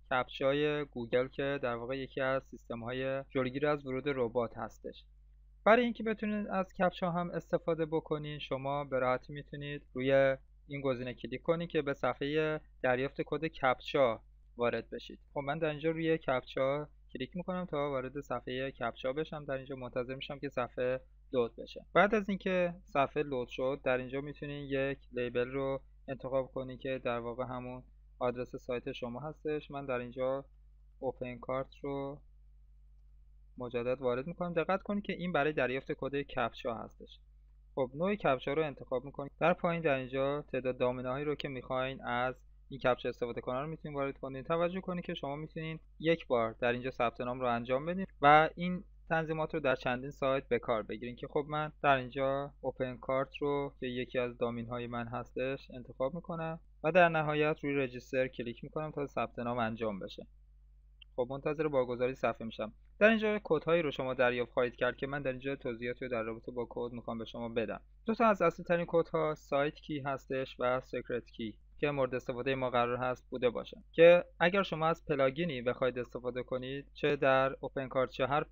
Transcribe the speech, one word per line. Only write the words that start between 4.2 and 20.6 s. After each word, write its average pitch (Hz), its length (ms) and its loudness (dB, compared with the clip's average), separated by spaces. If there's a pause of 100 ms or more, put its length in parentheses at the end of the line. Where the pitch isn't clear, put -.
هستش. - 480 -12 (600)
برای 233 180 8
اینکه 240 200 -2
بتونید 214 440 -2
از 190 260 -2
کپچا 180 380 2
هم 175 200 -2
استفاده 165 540 0
بکنین، 151 540 -2
شما 139 440 -2
به 135 160 -2
راحتی 127 340 0
می‌تونید 143 480 -10 (120)
روی 135 440 4 (300)
این 143 140 -8
گزینه 127 320 0
کلیک 120 280 -8
کنید 170 280 0
که 160 120 2
به 139 120 -2
صفحه 151 640 0 (220)
دریافت 131 440 2
کد 151 200 -2
کپچا 131 760 2 (360)
وارد 117 320 0
بشید. - 300 -12 (140)
خب 151 60 -4
من 143 200 -4
در 160 100 0
اینجا 151 220 0
روی 160 260 2
کپچا 135 680 0 (260)
کلیک 127 220 -8
می‌کنم 180 300 -4
تا 156 120 -4 (120)
وارد 135 320 -4
صفحه 131 500 -4
کپچا 127 420 -4
بشم. 151 320 -6
در 139 80 -4
اینجا 135 220 -6
منتظر 127 400 -4
می‌شم 139 240 -10
که 143 100 -4
صفحه 127 500 0 (340)